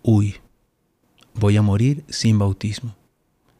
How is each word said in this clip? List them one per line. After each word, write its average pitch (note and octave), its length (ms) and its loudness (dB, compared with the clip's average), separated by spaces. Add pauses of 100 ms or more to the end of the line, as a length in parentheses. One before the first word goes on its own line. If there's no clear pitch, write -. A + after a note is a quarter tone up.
"Uy, G#2 340 0 (960)
voy G#2 240 0
a G#2+ 40 2
morir A#2 460 0
sin A2 320 0
bautismo". G#2 560 -4 (640)